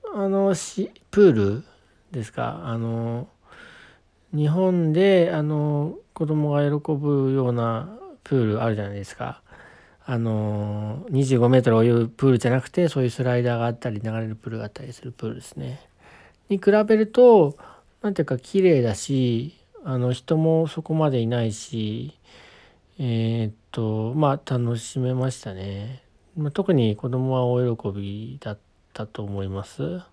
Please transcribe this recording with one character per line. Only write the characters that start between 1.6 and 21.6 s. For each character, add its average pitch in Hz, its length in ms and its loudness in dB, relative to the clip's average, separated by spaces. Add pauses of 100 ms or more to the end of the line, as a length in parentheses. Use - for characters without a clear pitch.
で 127 120 -8
す 107 100 -16
か？ 117 320 -6
あ 117 120 -6
の、 117 500 -6 (1040)
日 151 140 0
本 175 460 2
で、 180 400 4
あ 151 100 -2
の、 151 520 -2 (180)
子 165 120 -4
供 151 240 0
が 147 140 2
喜 147 300 -2
ぶ 139 400 0
よ 131 160 2
う 120 40 0
な 117 360 -2 (340)
プ - 120 -4
ー 123 180 2
ル 117 100 -2
あ 117 60 0
る 110 60 -2
じ 104 60 -6
ゃ 101 40 -6
な 101 60 -10
い 101 40 -10
で 101 80 -10
す - 120 -16
か。 123 260 -10 (640)
あ 127 120 -4
の、 107 920 -4
二 139 160 2
十 131 140 4
五 120 100 6
メ 127 80 8
ー 127 40 6
ト 120 100 4
ル 113 60 6
を 113 60 6
泳 120 80 6
ぐ 117 160 2
プ 135 200 0
ー 135 60 6
ル 120 60 4
じ 123 80 -2
ゃ 117 40 2
な 127 100 0
く - 80 -14
て、 175 180 0
そ 143 140 -2
う - 20 2
い 123 40 2
う - 20 0
ス 127 140 -6
ラ 123 140 0
イ 123 60 0
ダ 120 120 0
ー 117 40 -4
が 117 60 0
あ 117 40 0
っ 120 40 -4
た 117 160 -8
り、 107 100 -6
流 110 120 -6
れ 113 160 -6
る 110 80 -8
プ 110 140 -14
ー 113 40 -10
ル 113 60 -8
が 113 60 -10
あ - 20 -12
っ - 20 -12
た - 160 -18
り 123 80 -16
す - 100 -20
る 127 80 -12
プ - 140 -12
ー 147 40 -4
ル - 60 -10
で 123 60 -16
す - 160 -18
ね。 135 240 -12 (680)
に 196 120 -2
比 202 120 4
べ 214 240 4
る 214 120 2
と、 220 500 8 (440)
な 208 100 -2
ん - 20 -4
て 175 80 -2
い - 20 2
う - 40 0
か 127 100 -2
綺 190 240 -2
麗 170 200 6
だ 113 140 0
し、 127 600 -2 (260)
あ 135 140 -4
の、 123 160 0
人 - 240 -2
も 160 300 2
そ 156 160 -8
こ - 100 -6
ま 156 160 2
で 131 100 0
い 113 80 0
な 120 160 0
い 113 80 -2
し、 113 680 -8 (840)